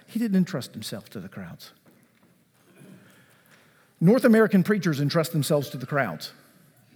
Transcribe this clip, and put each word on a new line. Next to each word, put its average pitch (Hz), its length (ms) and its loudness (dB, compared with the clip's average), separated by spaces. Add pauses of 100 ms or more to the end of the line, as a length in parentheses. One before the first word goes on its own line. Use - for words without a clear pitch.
He - 140 -8
didn't 220 160 -2
entrust 160 380 -2
himself 110 380 -12
to 110 80 -14
the 92 100 -14
crowds. - 420 -18 (2250)
North 214 240 6
American 220 380 6
preachers 175 360 -2
entrust 151 320 -2
themselves 151 380 -2
to - 80 -12
the 131 80 -12
crowds. 117 480 -6 (640)